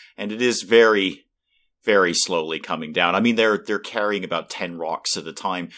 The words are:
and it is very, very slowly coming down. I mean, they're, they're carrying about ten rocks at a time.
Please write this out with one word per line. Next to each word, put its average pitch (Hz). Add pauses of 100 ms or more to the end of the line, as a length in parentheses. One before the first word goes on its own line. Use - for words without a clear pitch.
(160)
and 104
it 117
is 120
very, 107 (580)
very 98
slowly 80
coming 80
down. 87
I 98
mean, 117
they're, 110
they're 104
carrying 104
about 82
ten 87
rocks 80
at 82
a 78
time. 90